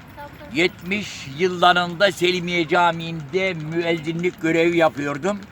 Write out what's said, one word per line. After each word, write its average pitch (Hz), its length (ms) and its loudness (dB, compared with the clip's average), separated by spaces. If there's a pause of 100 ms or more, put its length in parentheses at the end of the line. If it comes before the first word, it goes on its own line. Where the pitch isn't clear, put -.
(540)
yetmiş 180 760 -2 (100)
yıllarında 180 720 2
Selimiye 175 560 0
Camii'nde 165 880 0
müezzinlik 165 880 -2
görevi 165 360 4
yapıyordum. 156 640 0 (120)